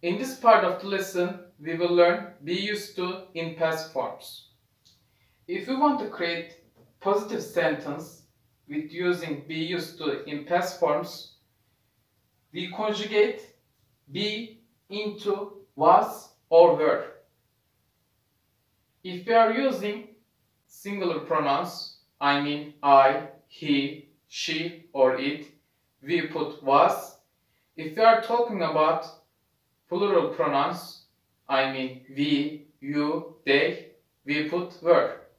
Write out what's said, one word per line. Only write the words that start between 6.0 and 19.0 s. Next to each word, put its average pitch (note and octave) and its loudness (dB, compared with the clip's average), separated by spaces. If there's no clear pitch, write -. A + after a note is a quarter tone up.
to G#3 -6
create E3+ -6
positive G3+ -2
sentence D3+ -4
with D3+ -8
using E3+ -4
be D#3+ -8
used E3+ -6
to C#3+ -4
in D3 -10
past - -2
forms, - -4
we F3+ -8
conjugate G#3+ 0
be G#3+ -6
into G3+ -6
was - 4
or E3 8
were. - 0